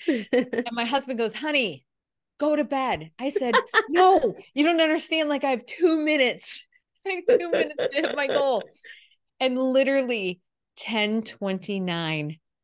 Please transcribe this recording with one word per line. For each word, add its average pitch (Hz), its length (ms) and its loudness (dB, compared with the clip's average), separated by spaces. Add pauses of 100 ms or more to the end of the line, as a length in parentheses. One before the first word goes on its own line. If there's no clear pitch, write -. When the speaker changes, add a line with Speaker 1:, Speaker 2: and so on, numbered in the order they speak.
Speaker 1:
<laughs> - 40 -16 (260)
Speaker 2:
And 247 400 0
my 233 140 -2
husband 269 320 -2
goes, 226 160 -2
"Honey, 262 500 -2 (540)
go 302 180 2
to 294 80 0
bed." 240 540 -4
I 262 100 -4
said, 285 260 0 (180)
Speaker 1:
<laughs> 415 180 0
Speaker 2:
"No, 359 440 6 (200)
you 285 100 2
don't 330 160 4
understand. 320 480 0
Like, 285 160 -2
I 277 60 0
have 254 160 -4
two 320 320 2
minutes. 277 640 0 (220)
<laughs> - 200 -20
I 381 220 -4
have 494 100 6
two 349 120 -4
minutes 302 260 0
to - 160 -2
hit 294 240 -2
my 285 120 -2
goal." 269 340 0 (400)
Speaker 1:
<laughs> - 380 -20
Speaker 2:
And 254 180 0
literally 254 840 0 (360)
ten 214 440 -2
twenty-nine 175 1160 -4 (260)